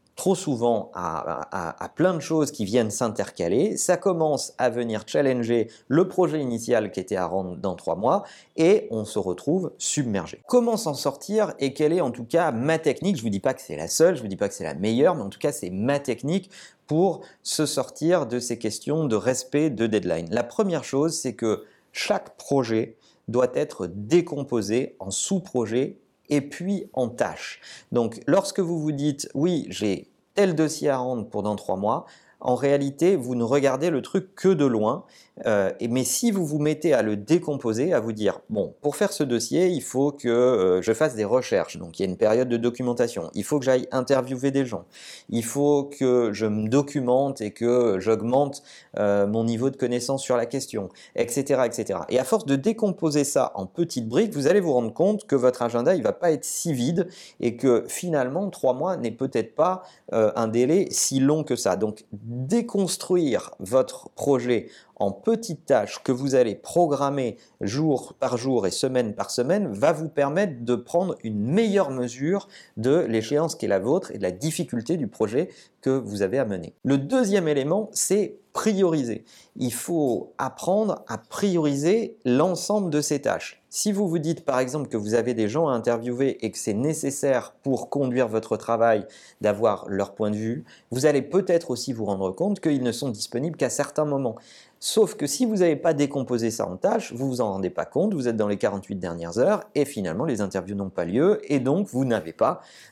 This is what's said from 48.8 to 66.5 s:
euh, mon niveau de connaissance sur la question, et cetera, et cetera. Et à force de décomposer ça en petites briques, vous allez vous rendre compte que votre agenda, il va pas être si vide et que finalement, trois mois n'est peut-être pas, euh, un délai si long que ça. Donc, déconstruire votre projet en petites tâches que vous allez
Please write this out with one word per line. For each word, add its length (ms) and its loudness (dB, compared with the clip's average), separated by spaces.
euh, 260 2
mon 200 0
niveau 240 0
de 80 -6
connaissance 440 -2
sur 140 0
la 100 2
question, 440 -6
et 140 0
cetera, 380 2
et 40 -4
cetera. 380 -4
Et 100 2
à 60 0
force 200 0
de 120 2
décomposer 680 0
ça 320 0
en 120 -6
petites 420 -4
briques, 240 0
vous 140 0
allez 120 4
vous 140 2
rendre 200 0
compte 340 0
que 100 2
votre 240 2
agenda, 340 2
il 80 -2
va 80 2
pas 220 2
être 100 -4
si 300 -4
vide 340 0
et 160 0
que 320 4
finalement, 640 -2
trois 240 0
mois 240 -2
n'est 140 -4
peut-être 440 -4
pas, 280 0
euh, 240 4
un 140 0
délai 420 2
si 300 0
long 240 4
que 100 -2
ça. 220 0
Donc, 340 -4
déconstruire 1500 -2
votre 500 0
projet 600 0
en 160 0
petites 540 -4
tâches 380 2
que 80 0
vous 220 -2
allez 220 4